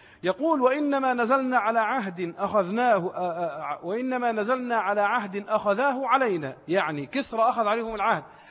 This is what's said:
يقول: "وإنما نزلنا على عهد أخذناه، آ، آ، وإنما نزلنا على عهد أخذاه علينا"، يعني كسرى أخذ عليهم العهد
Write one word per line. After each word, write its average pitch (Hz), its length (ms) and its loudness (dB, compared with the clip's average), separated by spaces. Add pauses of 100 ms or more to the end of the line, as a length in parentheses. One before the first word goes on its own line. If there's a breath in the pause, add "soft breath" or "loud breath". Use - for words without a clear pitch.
(220 loud breath)
يقول: 269 380 2
"وإنما 269 540 2
نزلنا 254 420 2
على 226 220 2
عهد 196 600 -2
أخذناه، 196 760 2
آ، - 40 -8
آ، 160 640 -4
وإنما 240 500 -2
نزلنا 240 440 -2
على 202 240 0
عهد 202 480 -2
أخذاه 226 580 0
علينا"، 208 500 0 (120)
يعني 156 380 -2
كسرى 233 360 -2
أخذ 233 240 2
عليهم 226 280 -2
العهد 202 300 0 (260 loud breath)